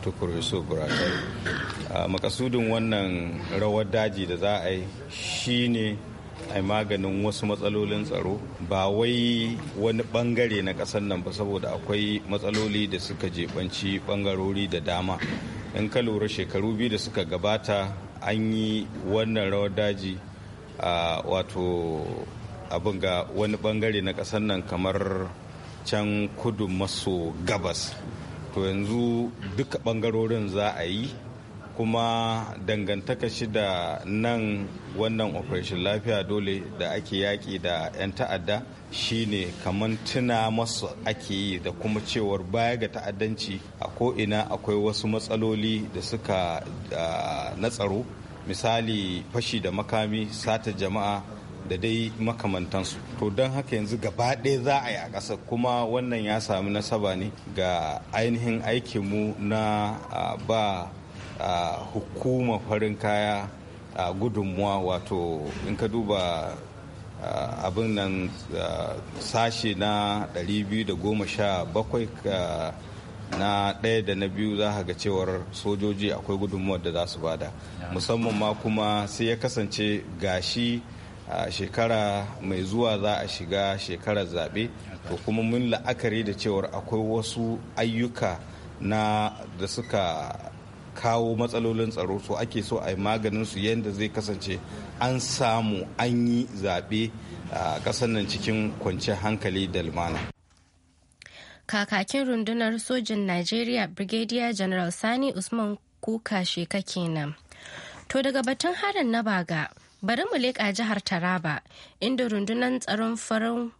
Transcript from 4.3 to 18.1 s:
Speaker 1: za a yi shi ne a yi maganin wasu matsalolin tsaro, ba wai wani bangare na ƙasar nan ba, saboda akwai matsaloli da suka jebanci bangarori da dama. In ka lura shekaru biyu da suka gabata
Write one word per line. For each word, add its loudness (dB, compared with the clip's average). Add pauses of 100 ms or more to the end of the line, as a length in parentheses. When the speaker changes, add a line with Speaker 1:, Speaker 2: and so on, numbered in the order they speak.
Speaker 1:
za 2
a 0
yi -2 (240)
shi 0
ne 2 (560)
a 0
yi 2
maganin 2
wasu 0
matsalolin 2
tsaro, 0 (320)
ba 4
wai 4 (240)
wani 4
bangare 2
na 0
ƙasar 0
nan 0
ba, -4
saboda 0
akwai 0
matsaloli 2
da 0
suka -2
jebanci 0
bangarori 2
da 0
dama. 0 (580)
In 2
ka 2
lura 2
shekaru 0
biyu 2
da 2
suka -2
gabata 2 (320)